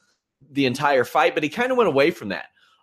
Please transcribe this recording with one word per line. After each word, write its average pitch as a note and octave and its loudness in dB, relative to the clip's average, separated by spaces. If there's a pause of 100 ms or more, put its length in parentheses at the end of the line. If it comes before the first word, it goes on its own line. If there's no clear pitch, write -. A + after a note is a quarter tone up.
(500)
the C#3 -2
entire C3 2
fight, E3 0
but - -2
he D3 -4
kinda B3+ -2
went A3+ 2
away C#3+ 2
from A2+ -8
that. E2+ -8 (360)